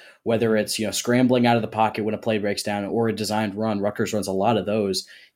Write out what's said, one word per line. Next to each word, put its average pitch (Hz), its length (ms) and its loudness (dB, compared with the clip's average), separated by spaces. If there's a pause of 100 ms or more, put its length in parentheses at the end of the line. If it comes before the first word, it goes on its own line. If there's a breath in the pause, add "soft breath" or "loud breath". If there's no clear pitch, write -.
(240 loud breath)
whether 113 320 2
it's, 107 240 -2
you 107 60 -2
know, 98 60 -4
scrambling 123 540 4
out 120 100 6
of 113 60 2
the 107 60 -6
pocket 110 360 0
when 107 120 -2
a - 20 -8
play 110 220 -2
breaks 101 240 -4
down 104 220 -2
or 113 220 0
a 110 80 0
designed 104 400 -2
run. 107 240 -2
Rutgers 101 340 -2
runs 104 140 -2
a 98 60 -2
lot 107 240 2
of 92 80 -2
those. 101 420 -2 (280 loud breath)